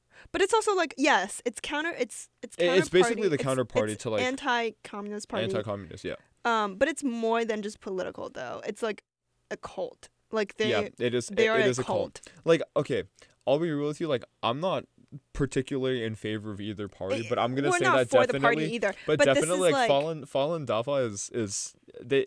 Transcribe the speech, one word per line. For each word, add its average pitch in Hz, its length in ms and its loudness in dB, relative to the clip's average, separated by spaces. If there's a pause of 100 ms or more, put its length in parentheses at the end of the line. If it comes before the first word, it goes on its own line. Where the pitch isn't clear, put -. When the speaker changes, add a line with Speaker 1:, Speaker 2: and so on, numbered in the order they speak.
(340)
Speaker 1:
But - 80 0
it's 381 120 2
also, 427 220 2
like, 359 220 0
yes, 247 480 2
it's 240 160 -4
counter, 311 360 -4
it's, - 300 -8 (140)
it's - 160 -16
Speaker 2:
It, 175 80 2 (120)
it's 175 120 2
basically 220 380 4
Speaker 1:
counterparty, - 20 2
Speaker 2:
the 151 60 2
Speaker 1:
it's, - 80 -2
Speaker 2:
counterparty 127 480 0
Speaker 1:
it's 104 120 -8
Speaker 2:
to, 120 60 -2
like, 107 140 0
Speaker 1:
anti-communist 226 1040 -4
party. 214 160 -4
Speaker 2:
anti-communist, 101 580 -6
yeah. 87 120 -6 (280)
Speaker 1:
Um, 214 320 0
but 269 140 2
it's 302 160 -6
more 233 400 0
than 214 160 -4
just 208 180 -10
political, - 500 -8
though. 120 380 -10
It's, 202 160 -6
like, 214 220 -6 (440)
a - 60 -6
cult. - 540 -12 (220)
Like, 214 260 -2
they, 220 140 2
Speaker 2:
Yeah, 208 180 0 (100)
it 117 160 0
is, 120 140 0
Speaker 1:
they 208 160 4
Speaker 2:
it, - 20 2
Speaker 1:
are 220 120 2
Speaker 2:
it 220 80 4
Speaker 1:
a - 20 4
Speaker 2:
is 123 100 0
a 127 60 -2
cult. - 400 -2
Speaker 1:
cult. - 180 -20
Speaker 2:
Like, 160 180 4 (140)
okay, 135 280 0 (440)
I'll 139 120 4
be 170 120 0
real 147 160 -2
with 151 140 -6
you, 165 80 -2
like, 123 160 0 (160)
I'm 120 180 0
not 165 240 -2 (500)
particularly 131 720 -2
in 110 120 -4
favor 107 360 -6
of 98 80 -10
either 104 280 -6
party, 98 300 -4
Speaker 1:
Eh, 113 120 -6
Speaker 2:
but 120 80 0
I'm 117 160 2
gonna 139 160 0
Speaker 1:
we're 359 80 4
Speaker 2:
say 349 80 2
Speaker 1:
not 147 120 6
Speaker 2:
that 127 120 2
Speaker 1:
for 247 160 6
the 240 80 -2
Speaker 2:
definitely, 233 300 4
Speaker 1:
party 160 120 -4
either, 214 200 0 (100)
Speaker 2:
but 151 140 2
Speaker 1:
but 285 60 8
this 135 100 6
Speaker 2:
definitely, 170 340 4
Speaker 1:
is, - 40 4
Speaker 2:
like, 185 160 4
Speaker 1:
like 139 140 4
Speaker 2:
Falun, 156 240 -6
Falun 151 380 0
Dafa 123 420 0
is, 98 260 -6
is, 104 400 -4 (280)
they, 135 260 2